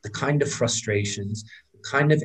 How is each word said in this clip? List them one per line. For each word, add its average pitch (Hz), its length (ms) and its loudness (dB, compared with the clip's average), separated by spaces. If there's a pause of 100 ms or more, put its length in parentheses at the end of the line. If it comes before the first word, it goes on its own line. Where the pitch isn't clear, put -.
the - 80 -12
kind 143 320 0
of - 100 0
frustrations, 104 920 -2 (280)
the - 180 -20
kind 147 220 4
of 151 120 4